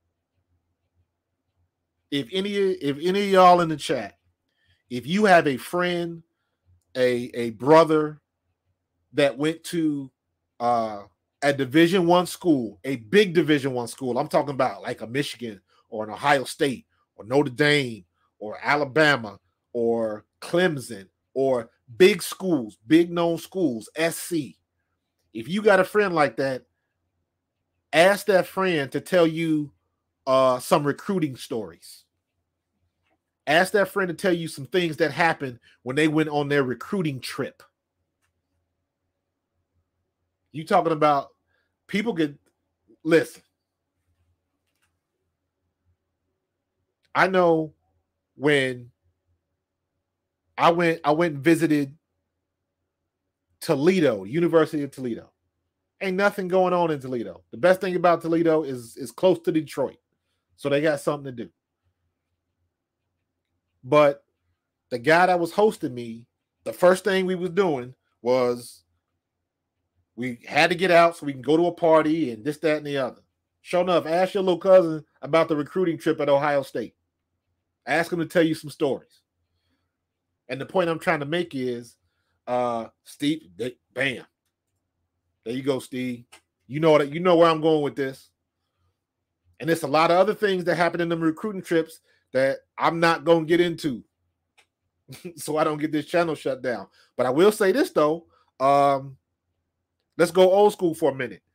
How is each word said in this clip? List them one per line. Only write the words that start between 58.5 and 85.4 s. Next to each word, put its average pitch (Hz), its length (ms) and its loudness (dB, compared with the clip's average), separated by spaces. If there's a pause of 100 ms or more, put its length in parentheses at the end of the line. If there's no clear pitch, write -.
is 127 340 -10
it's 135 160 -12
close 180 280 2
to 180 120 -4
Detroit. 139 460 -6 (580)
So - 120 -8
they 143 120 2
got 151 200 0
something 147 240 -4
to 120 200 -12
do. 90 60 -16 (2250)
But 143 420 2 (640)
the 127 100 -6
guy 156 280 4
that 180 140 2
was 165 120 -4
hosting 202 420 0
me, 120 320 -14 (360)
the 139 100 -8
first 185 320 4
thing 190 220 0
we 185 80 -2
was 180 160 -6
doing 151 420 -2 (300)
was 123 640 -2 (1300)
we 120 300 -10
had 160 240 0
to 180 60 -2
get 175 140 0
out 170 260 4
so 151 100 -14
we 143 60 -6
can 131 100 -14
go 147 140 2
to 170 100 2
a 165 60 -2
party 156 580 2
and 113 140 -14
this, 147 140 -6
that, 151 200 -2
and 147 80 -12
the 143 100 -6
other. 123 240 -6 (420)
Sure 180 180 -2
enough, 175 260 0
ask 180 260 0
your 196 120 -2
little 180 140 0
cousin 170 460 4 (180)
about 156 260 0
the 156 80 0
recruiting 165 420 -4
trip 156 220 -2
at 143 80 0
Ohio 143 340 2
State. 127 320 -10 (920)
Ask 165 280 -2
him 170 80 -2
to 156 60 -2
tell 165 160 2
you 160 120 2
some 151 160 -12
stories. - 500 -6 (1300)
And 131 120 -10
the 131 60 -12
point 180 220 -2
I'm 165 120 -4
trying 165 200 -2
to 143 60 -6
make 170 280 -6
is, 123 420 -8 (500)
uh, 120 400 -4 (160)
Steve, 147 540 -6
they, 120 200 -8 (160)
bam. 123 320 -4 (1200)